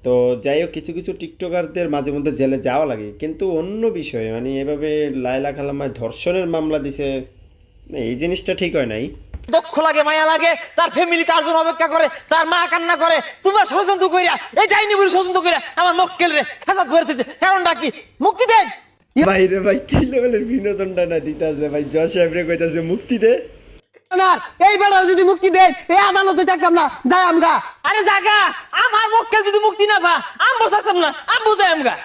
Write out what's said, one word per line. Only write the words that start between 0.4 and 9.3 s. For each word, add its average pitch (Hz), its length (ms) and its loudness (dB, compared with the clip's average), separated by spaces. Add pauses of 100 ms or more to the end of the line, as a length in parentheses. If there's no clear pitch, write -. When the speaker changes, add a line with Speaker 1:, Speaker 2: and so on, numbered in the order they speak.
Speaker 1:
যাই 139 200 0
হোক, 170 100 -4
কিছু 160 220 -12
কিছু 175 200 -8
টিকটকারদের 170 760 -6
মাঝে 143 220 -4
মধ্যে 143 200 -4
জেলে 135 280 0
যাওয়া 131 260 0
লাগে, 107 340 -8
কিন্তু 160 380 -4
অন্য 208 300 -4
বিষয়ে, 127 440 -6
মানে, 131 300 -6
এভাবে 147 480 -4
লায়লা 131 420 -4
খালাম্মায় 139 380 -8
ধর্ষণের 170 580 -4
মামলা 156 320 -2
দিছে, 135 460 -6 (720)
এই 123 200 -4
জিনিসটা 175 380 -4
ঠিক 170 220 -4
হয় 139 100 0
নাই। 113 240 -6 (400)